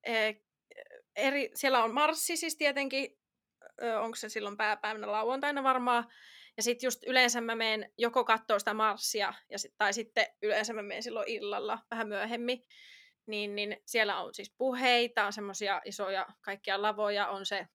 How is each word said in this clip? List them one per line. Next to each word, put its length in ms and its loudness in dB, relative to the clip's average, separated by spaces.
eh, 380 0
eri, 400 0
siellä 280 4
on 100 0
marssi 440 2
siis 200 -4
tietenkin, 600 0
ö, 200 0
onks 200 -6
se 80 -8
silloin 280 -6
pääpäivänä 540 -2
lauantaina 520 0
varmaan, 420 4
ja 60 -2
sit 200 0
just 240 -2
yleensä 340 4
mä 140 -2
meen 420 -2
joko 280 2
kattoo 340 4
sitä 140 0
marssia, 600 2
ja 100 -6
sit, 180 -10
tai 160 4
sitten 320 0
yleensä 320 2
mä 100 -4
meen 200 -6
silloin 260 -4
illalla 500 -4
vähän 160 -4
myöhemmin, 540 -4
niin, 300 -4
niin 300 -4
siellä 340 0
on 140 -8
siis 240 -16
puheita, 680 2
on 80 -4
semmosia 520 -4
isoja 420 -4
kaikkia 400 -4
lavoja, 460 0
on 180 -6
se 300 -4